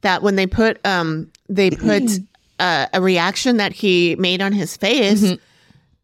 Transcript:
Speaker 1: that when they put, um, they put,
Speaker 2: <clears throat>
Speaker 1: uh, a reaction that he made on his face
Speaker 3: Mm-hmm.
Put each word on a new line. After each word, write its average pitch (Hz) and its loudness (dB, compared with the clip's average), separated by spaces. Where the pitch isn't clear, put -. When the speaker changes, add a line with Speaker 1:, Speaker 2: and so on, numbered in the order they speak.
Speaker 1:
that 185 -2
when 202 2
they 190 2
put, 220 0
um, 165 -2
they 190 2
put, 214 0
Speaker 2:
<clears throat> - -18
Speaker 1:
uh, 165 0
a 185 0
reaction 190 0
that 202 -2
he 175 2
made 185 0
on 196 -2
his 196 -4
face 214 2
Speaker 3:
Mm-hmm. 185 2